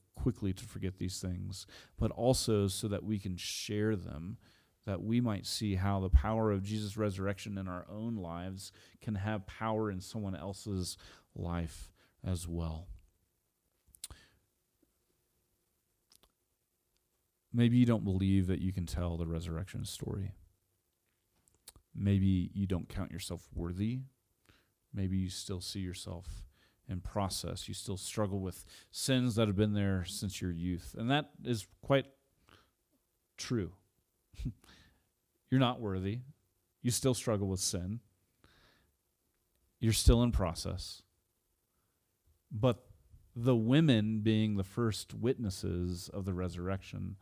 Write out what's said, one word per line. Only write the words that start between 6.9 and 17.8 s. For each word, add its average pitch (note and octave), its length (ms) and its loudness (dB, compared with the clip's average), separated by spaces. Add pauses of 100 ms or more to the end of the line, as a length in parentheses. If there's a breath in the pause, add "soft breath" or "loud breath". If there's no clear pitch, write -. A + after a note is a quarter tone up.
resurrection G2+ 600 -2
in F#2+ 100 -6
our F2+ 220 -8
own A2+ 260 -6
lives F2+ 560 -8 (300 loud breath)
can A2 140 -4
have G2+ 320 -4
power A2 420 -2
in F#2 120 -4
someone G2 340 -6
else's F#2 640 -4 (380 loud breath)
life E2+ 560 -4 (320 soft breath)
as F2 240 -2
well. E2 400 -4 (4000 soft breath)
Maybe A#2+ 220 6
you B2 80 10